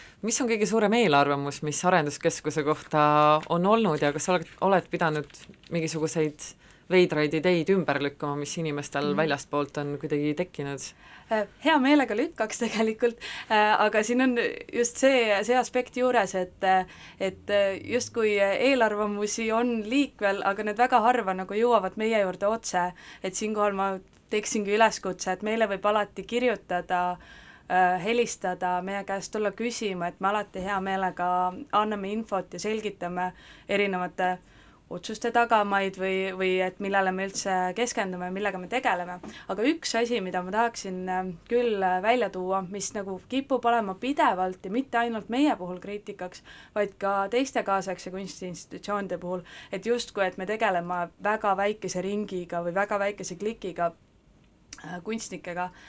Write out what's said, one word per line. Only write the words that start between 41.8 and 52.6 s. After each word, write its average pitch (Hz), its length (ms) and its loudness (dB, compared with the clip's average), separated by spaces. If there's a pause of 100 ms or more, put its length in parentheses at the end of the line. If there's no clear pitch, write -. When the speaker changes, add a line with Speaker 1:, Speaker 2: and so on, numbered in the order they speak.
Speaker 2:
äh, 185 200 2
välja 226 280 2
tuua, 185 320 -2
mis 190 320 -8
nagu 196 340 -6
kipub 262 360 -2
olema 226 300 2
pidevalt 196 720 0
ja 185 60 -8
mitte 240 280 -2
ainult 220 300 -2
meie 262 280 2
puhul 180 220 -8
kriitikaks, 196 640 -12 (320)
vaid 202 240 -2
ka 196 300 0
teiste 240 340 0
kaasaegse 190 480 -2
kunsti 185 360 -10
institutsioonide 185 720 -6
puhul, 175 240 -6 (300)
et 190 140 -6
justkui, 226 400 -2
et 185 120 -6
me 185 80 -8
tegeleme 180 640 -2 (140)
väga 208 340 2
väikese 196 460 -2
ringiga 190 600 -4